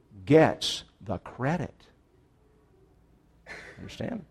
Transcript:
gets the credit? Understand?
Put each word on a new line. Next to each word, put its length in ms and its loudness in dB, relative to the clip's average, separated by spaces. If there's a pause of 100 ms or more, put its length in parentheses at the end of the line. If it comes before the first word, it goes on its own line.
(260)
gets 580 4 (160)
the 180 -4
credit? 560 -4 (2000)
Understand? 520 -8